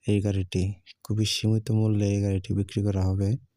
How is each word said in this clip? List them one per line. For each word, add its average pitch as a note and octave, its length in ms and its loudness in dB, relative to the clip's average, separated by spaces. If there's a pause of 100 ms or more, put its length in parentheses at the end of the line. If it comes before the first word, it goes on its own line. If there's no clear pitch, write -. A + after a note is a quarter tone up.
এই G#2 140 4
গাড়িটি। G2 540 -2 (300)
খুবই G#2+ 200 0
সীমিত A2 460 -2
মূল্যে A2 380 2
এই G2+ 140 2
গাড়িটি G2 320 -2
বিক্রি G2 280 -2
করা G2 200 0
হবে। G2 340 0 (200)